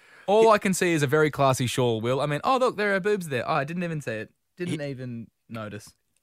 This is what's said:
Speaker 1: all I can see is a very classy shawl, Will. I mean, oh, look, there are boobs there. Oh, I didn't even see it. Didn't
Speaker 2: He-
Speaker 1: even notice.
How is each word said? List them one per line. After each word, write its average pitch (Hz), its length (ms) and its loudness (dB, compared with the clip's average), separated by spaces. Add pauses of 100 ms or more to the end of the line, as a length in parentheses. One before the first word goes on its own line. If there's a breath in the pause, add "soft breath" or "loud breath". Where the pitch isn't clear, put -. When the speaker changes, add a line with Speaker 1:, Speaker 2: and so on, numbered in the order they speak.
(280 loud breath)
Speaker 1:
all 220 220 6
I 208 80 6
can 202 160 0
see 175 200 0
is 147 100 2
a 143 40 2
very 151 240 4
classy 135 360 2
shawl, 117 340 0
Will. 127 200 0
I 147 40 -2
mean, 147 180 -4
oh, 262 140 4
look, 247 200 0
there 202 180 0
are 190 40 0
boobs 190 300 -2
there. 123 200 -4
Oh, 156 40 -2
I 143 100 0
didn't 170 200 -6
even 160 180 -6
see 117 100 -8
it. 110 200 -8 (260)
Didn't 175 220 -6
Speaker 2:
He- 143 100 -8
Speaker 1:
even 123 380 -10 (220)
notice. 107 440 -12 (280)